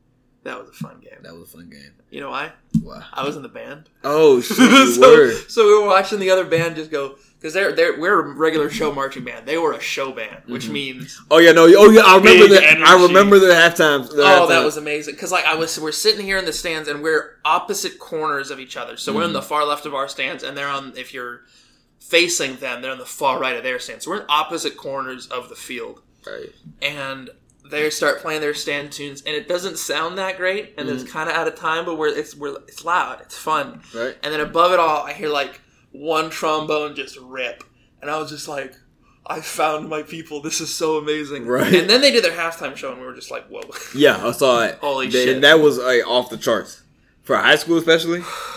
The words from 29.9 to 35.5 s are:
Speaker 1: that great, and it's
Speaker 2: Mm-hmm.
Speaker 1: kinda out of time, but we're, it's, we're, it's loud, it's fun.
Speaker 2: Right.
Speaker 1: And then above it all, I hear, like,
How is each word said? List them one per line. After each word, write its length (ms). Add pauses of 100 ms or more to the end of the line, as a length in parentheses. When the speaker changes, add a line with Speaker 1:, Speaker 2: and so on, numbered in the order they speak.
Speaker 1:
that 200
great, 400
and 100
it's 160
Speaker 2:
Mm-hmm. 140
Speaker 1:
kinda 160
out 160
of 60
time, 280
but 140
we're, 100
it's, 260
we're, 260
it's 260
loud, 340
it's 180
fun. 440 (120)
Speaker 2:
Right. 300
Speaker 1:
And 100
then 60
above 320
it 80
all, 260
I 60
hear, 160
like, 320 (320)